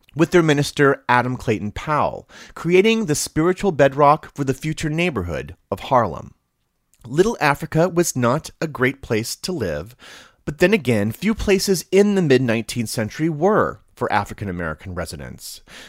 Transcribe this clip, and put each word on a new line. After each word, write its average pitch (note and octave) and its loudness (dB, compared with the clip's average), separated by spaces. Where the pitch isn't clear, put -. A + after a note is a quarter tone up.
with D#3 2
their F3 4
minister C#3+ 2
Adam B2 2
Clayton G#2 -4
Powell, A2 -4
creating G#3 2
the D3 0
spiritual F3+ 0
bedrock C#3+ 2
for C#3 -4
the C3 0
future D#3 -6
neighborhood F2+ -4
of - -6
Harlem. A2 0
Little E3+ 0
Africa D#3 0
was E3+ -2
not B2+ -2
a E3 -4
great C3+ -2
place A2+ -4
to - -8
live, F#2+ -4
but D3+ -8
then F3+ 6
again, A2+ 2
few G#3+ -2
places G3 0
in G3+ 4
the F#3+ 2
mid-nineteenth B2 2
century B2+ -4
were, D3+ 0
for - -4
African G2+ -4
American F2 -8
residents. C#2 -12